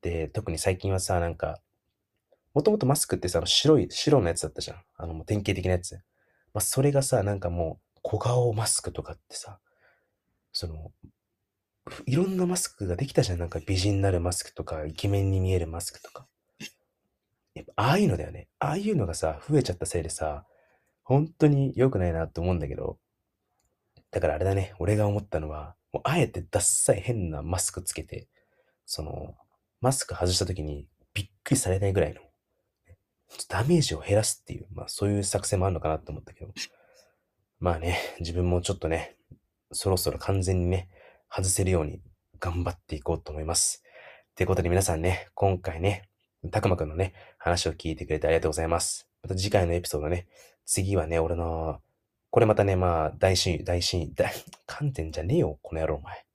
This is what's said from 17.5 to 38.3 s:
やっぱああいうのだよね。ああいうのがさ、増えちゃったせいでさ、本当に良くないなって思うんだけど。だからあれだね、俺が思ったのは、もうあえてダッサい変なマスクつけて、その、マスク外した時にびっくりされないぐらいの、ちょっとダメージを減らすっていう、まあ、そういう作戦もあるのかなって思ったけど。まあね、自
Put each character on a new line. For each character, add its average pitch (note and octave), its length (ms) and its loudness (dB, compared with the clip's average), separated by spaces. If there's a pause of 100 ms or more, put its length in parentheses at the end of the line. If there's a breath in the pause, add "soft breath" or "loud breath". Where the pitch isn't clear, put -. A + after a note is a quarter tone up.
や - 80 -14
っ - 20 -16
ぱ - 120 -20
あ A#2 160 2
あ F3+ 60 6
い G#3 60 6
う F3 40 4
の F#2+ 80 2
だ - 80 -4
よ - 60 -10
ね。 - 180 -14 (100)
あ - 140 0
あ D#3+ 40 0
い G3+ 140 -2
う G3+ 60 2
の G#2 100 2
が D#2+ 80 -4
さ、 D#2+ 340 -2
増 D3 100 6
え B2 40 6
ち - 80 -2
ゃ - 20 0
っ F2+ 40 -2
た D#2 100 -6
せ F2 140 -2
い - 20 -6
で D2+ 80 -6
さ、 D2+ 340 -6 (580 soft breath)
本 D3 260 4
当 - 180 4
に C#3 300 4
良 B2 120 6
く G#2 100 0
な F2+ 100 2
い E2 40 0
な E2 120 0
っ D#2+ 80 -10
て - 80 -6
思 F2+ 120 2
う - 20 4
ん E2+ 40 0
だ D2+ 100 -4
け B1+ 80 -6
ど。 - 220 -6 (1120)
だ F#2+ 80 0
か E2+ 60 0
ら D2+ 80 2
あ D2+ 40 -4
れ F2 60 0
だ G2 120 2
ね、 F#2+ 240 -2
俺 G2+ 160 2
が G#2 100 2
思 G2+ 140 0
っ - 20 -12
た - 160 -4
の D#2 120 -6
は、 D2+ 260 -12 (160)
も - 80 -4
う - 40 -20
あ E3 140 2
え C3+ 80 4
て F#2+ 160 -8
ダ - 160 -2
ッ F#2 40 2
サ - 320 2
い - 60 -2
変 G#2 300 -2
な D2 120 -6
マ F2 180 -2
ス - 100 -2
ク F#2 120 -8
つ - 100 -8
け - 100 -8
て、 - 260 -12 (580)
そ - 180 -8
の、 D2+ 320 -10 (440)
マ B2+ 120 4
ス - 100 -2
ク - 120 -8
外 F2+ 180 0
し F2 60 2
た G2 80 0
時 F2+ 160 -4
に D2 260 -8 (260)
び G2 100 -6
っ - 20 -12 (180)
く - 60 -4
り - 60 4
さ - 140 0
れ F#2+ 80 2
な G2+ 80 2
い F#2+ 60 2
ぐ F#2 80 2
ら D2+ 80 2
い D2+ 60 -8
の、 - 60 -20
ち - 40 -20
ょ - 20 -20
っ - 1120 -20
と - 100 -10
ダ F#2 140 0
メ D#3+ 160 6
ー D3 40 6
ジ E2 120 0
を D2 60 -8
減 G2+ 160 2
ら G#2+ 80 4
す - 180 -2
っ - 20 -20
て - 80 -12
い E2+ 80 -10
う、 - 120 -16
ま - 120 -10
あ、 - 40 -14
そ - 200 -2
う G2+ 40 2
い G2+ 60 2
う G2 60 0
作 - 220 -2
戦 F#2+ 140 2
も F#2+ 60 2
あ - 20 2
る F#2 60 0
の D#2+ 60 -2
か - 80 -2
な D#2 80 0
っ - 60 -8
て - 80 -16
思 D2 100 -8
っ - 40 -20
た - 100 -20
け - 100 -16
ど。 - 80 -18 (1080 soft breath)
ま F2+ 140 2
あ D#2+ 40 -4
ね、 E2+ 200 -2 (200 loud breath)
自 E2+ 140 -6